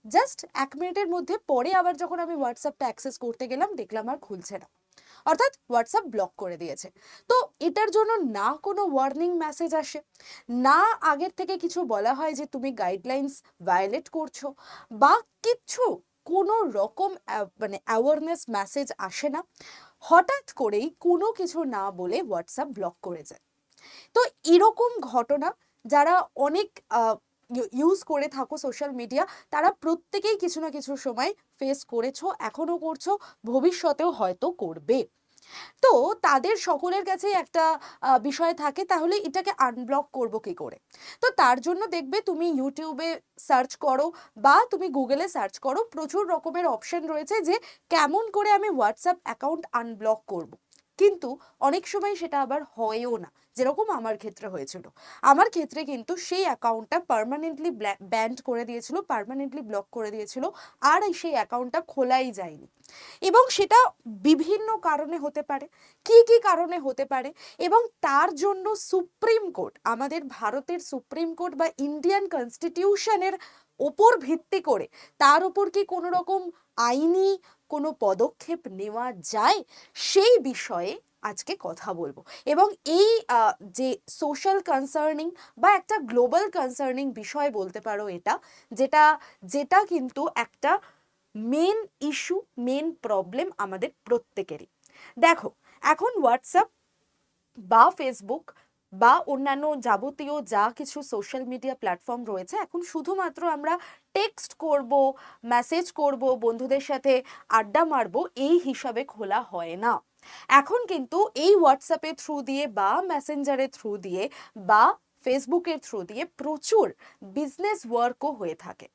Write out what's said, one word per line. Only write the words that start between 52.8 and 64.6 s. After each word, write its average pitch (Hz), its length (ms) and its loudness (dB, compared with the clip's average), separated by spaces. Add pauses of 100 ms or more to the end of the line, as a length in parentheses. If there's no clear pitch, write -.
না, 180 160 -12 (220)
যেরকম 277 360 0
আমার 226 260 -2
ক্ষেত্রে 214 320 -12
হয়েছিল। 175 400 -10 (340)
আমার 330 280 8
ক্ষেত্রে 311 340 -6
কিন্তু 269 320 -6
সেই 359 260 -4
অ্যাকাউন্টটা 240 580 -2
পার্মানেন্টলি 294 720 -4
ব্ল্যা-, 202 320 -6
ব্যান্ড 226 400 -4
করে 240 220 -4
দিয়েছিল, 240 360 -8
পার্মানেন্টলি 269 600 -6
ব্লক 208 320 -8
করে 220 180 -6
দিয়েছিল, 220 400 -8 (300)
আর 311 220 4
এই 381 120 -2
সেই 339 180 -6
অ্যাকাউন্টটা 247 480 -2
খোলাই 262 500 0
যায়নি। 165 360 -12 (540)
এবং 453 280 6
সেটা 415 280 4 (300)
বিভিন্ন 320 720 2